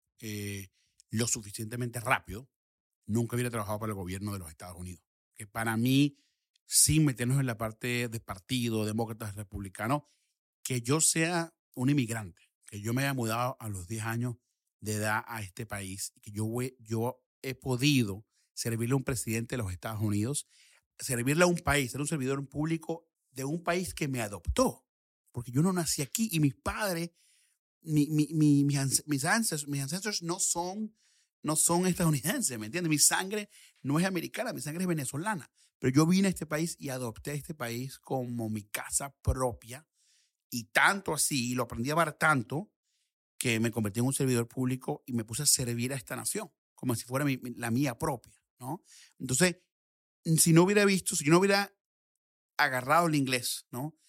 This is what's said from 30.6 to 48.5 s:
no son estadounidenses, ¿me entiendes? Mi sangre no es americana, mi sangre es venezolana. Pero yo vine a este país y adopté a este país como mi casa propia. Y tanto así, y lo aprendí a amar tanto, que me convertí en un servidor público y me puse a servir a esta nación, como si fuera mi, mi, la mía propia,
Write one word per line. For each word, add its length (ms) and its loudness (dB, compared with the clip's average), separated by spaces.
no 120 0
son 300 4
estadounidenses, 720 2
¿me 80 -6
entiendes? 240 -2
Mi 80 4
sangre 500 2
no 160 0
es 60 4
americana, 460 -2
mi 100 -8
sangre 220 -6
es 40 0
venezolana. 640 -4
Pero 160 0
yo 140 8
vine 200 4
a 40 4
este 160 -6
país 320 -2
y 100 -6
adopté 420 -6
a 40 -4
este 180 -10
país 460 -8
como 500 -6
mi 140 -4
casa 580 -6
propia. 640 -2
Y 160 -8
tanto 480 2
así, 380 0
y 20 -2
lo 100 0
aprendí 280 -4
a 20 -2
amar 200 2
tanto, 580 0
que 220 0
me 100 2
convertí 300 -2
en 80 2
un 60 0
servidor 340 0
público 580 -4
y 80 -6
me 100 -2
puse 200 -6
a 20 -6
servir 480 2
a 40 -4
esta 180 -10
nación, 360 -6
como 220 -2
si 80 -6
fuera 220 -2
mi, 120 2
mi, 160 -10
la 160 -6
mía 300 2
propia, 340 -4